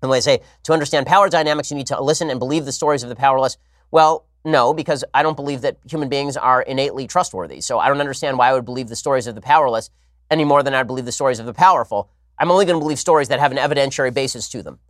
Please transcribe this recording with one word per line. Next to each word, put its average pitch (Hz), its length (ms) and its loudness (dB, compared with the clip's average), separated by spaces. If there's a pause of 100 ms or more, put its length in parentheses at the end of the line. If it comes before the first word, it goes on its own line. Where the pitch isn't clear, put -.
And 131 60 0
when 131 80 4
I - 20 2
say 127 220 2 (220)
to 160 100 2
understand 147 320 0
power 190 240 4
dynamics, 151 400 0
you 143 80 -6
need 135 80 -8
to - 120 -4
listen 151 300 0
and 127 100 -4
believe 135 280 -2
the 135 60 -8
stories 147 300 0
of 120 60 -12
the 123 80 -10
powerless. 135 400 2 (340)
Well, 160 360 4 (180)
no, 151 300 2
because 156 280 -4 (120)
I 143 80 4
don't 156 120 0
believe 143 280 -8
that 135 160 -4 (100)
human 147 220 -6
beings 139 260 -4
are 127 240 2
innately 135 460 -4
trustworthy. 85 560 -6
So 120 160 -4
I 98 100 2
don't 139 120 2
understand 139 360 -4
why 127 140 4
I - 20 2
would 127 140 0
believe 123 220 -8
the 113 80 -12
stories 131 300 -2
of 120 80 -10
the 107 60 -16
powerless 135 480 2 (420)
any 156 140 2
more 143 180 4
than 139 120 -2
I'd 131 120 2
believe 127 200 -8
the 120 60 -8
stories 127 260 -2
of 113 80 -12
the 117 80 -12
powerful. 131 560 2 (280)
I'm 156 120 0
only 190 160 6
gonna 165 140 0
believe 151 180 -4
stories 151 300 2
that 131 120 -2
have 143 100 2
an 131 60 -6
evidentiary 139 560 -2
basis 131 380 -6
to 110 120 -10
them. 73 160 -16 (120)